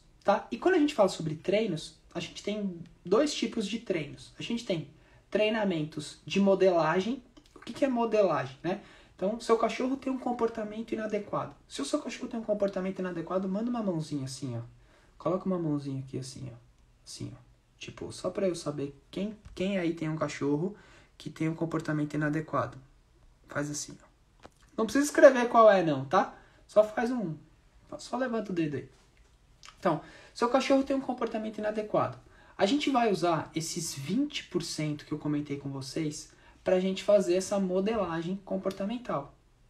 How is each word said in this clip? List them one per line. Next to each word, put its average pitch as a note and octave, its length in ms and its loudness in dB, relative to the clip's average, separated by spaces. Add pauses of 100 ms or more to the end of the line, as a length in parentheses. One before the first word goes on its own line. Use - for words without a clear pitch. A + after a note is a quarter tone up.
(240)
tá? G#3 260 2
E A#3 80 -8
quando F#4 180 4
a E4 40 6
gente D4 140 4
fala F#3+ 160 6
sobre D#3 260 -4
treinos, F#3+ 600 -2 (180)
a F3+ 80 -6
gente - 200 -12
tem G3+ 380 -4 (260)
dois B3 280 4
tipos G#3+ 340 -2
de A3+ 120 -6
treinos. D3 600 -6
A D3+ 40 -10
gente A#3 220 -4
tem D#3+ 240 -4 (400)
treinamentos G3+ 960 -2
de E3+ 140 0
modelagem. F#3+ 840 4 (320)
O - 60 -20
que - 140 -12
que - 100 0
é C4+ 60 4
modelagem, G#3 760 2
né? F3+ 180 -2 (320)
Então, G#3+ 280 -2
seu A3+ 160 4
cachorro B3 400 0
tem C4 140 -4
um B3+ 60 -2
comportamento A3+ 760 -4
inadequado. G#3 600 -4 (140)
Se - 140 -10
o C#4 40 -4
seu D4 140 0
cachorro B3 300 -8
tem A#3 100 -6
um A3 40 -8
comportamento G3 560 -2
inadequado, F#3 480 -4
manda G#3+ 220 -2
uma A#3+ 140 -2
mãozinha D#3 420 -4
assim, B2+ 320 -8
ó. A#2+ 40 -6 (560)
Coloca F3+ 280 -2
uma F#3 140 0
mãozinha C#3 400 -2
aqui C3 180 -10
assim, B2+ 340 -10
ó. - 140 -20 (400)
Assim, A#2 280 -10
ó. - 40 -18 (400)
Tipo, - 340 -12
só - 180 -6
pra G3 180 0
eu E3+ 80 0
saber C#3+ 440 -8 (100)
quem, G#3 280 -6 (160)
quem F#3+ 240 -2
aí E3+ 160 0
tem D#3 160 -4
um D#3 80 -2
cachorro D3+ 580 -2 (420)
que - 120 -12
tem D#3+ 180 -2
um D#3+ 80 -2
comportamento D#3 600 -2
inadequado. D3+ 640 -2 (720)
Faz D3 220 -4
assim, D3 320 -8
ó. - 40 -20 (720)
Não A3 100 0
precisa C#4 200 2
escrever C4 420 8
qual A3+ 240 10
é, F#3+ 100 6
não, C#3+ 220 0
tá? - 340 0 (300)
Só G#3 160 6
faz A#3 260 -2
um, G3+ 260 -4 (640)
só - 200 -8
levanta A3+ 340 -4
o F3+ 40 -4
dedo D#3 200 -2
aí. A#2+ 140 -10 (880)
Então, D#3+ 220 0 (320)
seu A#3+ 160 0
cachorro C4+ 340 4
tem C#4 120 0
um C4+ 60 0
comportamento A3+ 580 -6
inadequado. G#3 580 -2 (400)
A G3 80 4
gente C#4+ 240 2
vai A#3+ 200 4
usar E3 460 0
esses E3 380 -6
vinte G3+ 520 -4
por E3+ 160 -2
cento D3+ 440 -4
que - 80 -8
eu D3+ 60 -6
comentei D3 380 -2
com C#3 120 -8
vocês D3+ 640 -6 (300)
pra F#3 160 4
gente F#3+ 240 -2
fazer F#3 320 6
essa F#3+ 240 0
modelagem F#3 840 0
comportamental, F#3+ 920 -4 (340)